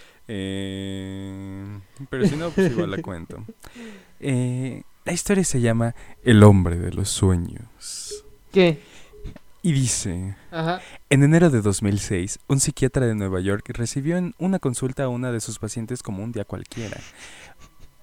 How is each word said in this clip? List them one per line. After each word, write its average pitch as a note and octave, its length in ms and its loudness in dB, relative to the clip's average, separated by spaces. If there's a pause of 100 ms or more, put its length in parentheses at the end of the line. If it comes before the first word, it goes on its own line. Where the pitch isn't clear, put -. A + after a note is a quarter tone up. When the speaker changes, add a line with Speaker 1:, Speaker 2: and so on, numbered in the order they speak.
(280)
Speaker 1:
eh, G2 1500 -8 (300)
pero B2+ 180 0
si C#3 100 0
no, E3+ 140 -6
pues F#3 200 2
igual A2 200 -2
la G2 60 -6
Speaker 2:
<laughs> D#3+ 60 -6
Speaker 1:
cuento. F#2 400 -12 (760)
Eh, B2+ 640 -4 (240)
la E3+ 80 -4
historia F#3+ 300 0
se C3+ 180 0
llama A#2 320 2 (300)
El A2 200 8
hombre F2+ 360 10
de F2+ 120 -4
los G2 180 -4
sueños. - 1160 -2 (260)
Speaker 2:
¿Qué? F3 300 4 (840)
Speaker 1:
Y F3 60 2
dice, G2+ 640 -2 (160)
Speaker 2:
Ajá. E3 300 -4 (280)
Speaker 1:
en C#3 140 6
enero E3 260 8
de A#2+ 120 2
dos G2+ 200 0
mil G2+ 180 2
seis, F#2+ 380 -4 (100)
un C#3 120 2
psiquiatra C3+ 460 0
de A2 100 0
Nueva F#2+ 240 -2
York G2 300 0
recibió C3+ 480 -4
en F3+ 200 -4
una F#3 220 0
consulta C3 460 -4
a B2+ 40 -2
una B2 220 -4
de A#2 80 -2
sus G#2+ 180 -10
pacientes A2+ 460 -8
como G2 180 -8
un A#2 120 -8
día G#2 100 -6
cualquiera. G2 560 -10 (1040)